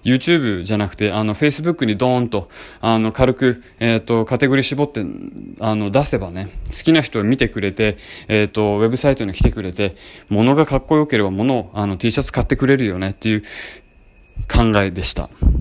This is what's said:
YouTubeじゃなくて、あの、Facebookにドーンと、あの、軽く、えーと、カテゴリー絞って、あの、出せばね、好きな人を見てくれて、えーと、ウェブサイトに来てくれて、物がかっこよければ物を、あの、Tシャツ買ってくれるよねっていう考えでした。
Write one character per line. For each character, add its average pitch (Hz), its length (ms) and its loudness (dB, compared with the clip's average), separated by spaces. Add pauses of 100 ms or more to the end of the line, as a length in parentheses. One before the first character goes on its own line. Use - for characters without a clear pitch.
YouTube 127 600 0
じ 101 100 -4
ゃ 107 40 0
な 104 100 0
く - 80 -10
て、 104 160 -2
あ 107 120 -2
の、 107 120 -2
Facebook 151 500 -2
に 107 120 0
ド 127 100 0
ー 123 140 2
ン 117 80 -2
と、 98 200 -6 (320)
あ 113 160 2
の、 110 140 0
軽 127 240 4
く、 127 280 0 (160)
え 117 180 2
ー - 20 0
と、 113 260 0
カ 123 140 -2
テ 139 80 2
ゴ 131 80 2
リ 135 60 2
ー - 20 2
絞 143 220 -2
っ 147 60 -6
て、 107 140 -6 (540)
あ 110 160 0
の、 104 160 -2
出 135 140 4
せ 131 120 -2
ば 95 140 -6
ね、 95 180 -10 (220)
好 - 120 -10
き 160 100 4
な 156 80 4
人 - 180 -4
を 101 40 0
見 120 140 2
て 120 120 2
く 107 120 -8
れ 98 100 0
て、 107 260 0 (300)
え 107 180 2
ー - 20 -2
と、 104 300 0
ウ 104 40 0
ェ 113 80 4
ブ 123 80 -2
サ 139 140 2
イ 135 40 2
ト 120 100 -6
に 95 80 -4
来 - 100 -4
て 117 80 4
く 110 100 -6
れ 92 120 -6
て、 98 220 -2 (340)
物 113 260 4
が 156 100 4
か 139 120 0
っ 131 80 -4
こ 156 120 2
よ 151 80 4
け 131 120 0
れ 107 60 2
ば 98 60 0
物 110 260 0
を、 98 180 -4
あ 104 120 -2
の、 98 120 -2
T 113 140 0
シ - 80 -2
ャ - 40 2
ツ - 80 -8
買 - 120 0
っ - 40 -4
て 135 80 0
く 135 120 0
れ 139 100 6
る 127 80 0
よ 92 140 -2
ね 95 120 -2
っ - 20 -6
て - 160 -4
い 107 60 2
う 107 80 -4 (1040)
考 110 340 4
え 98 100 0
で 90 120 -6
し - 100 -4
た。 78 160 -6 (320)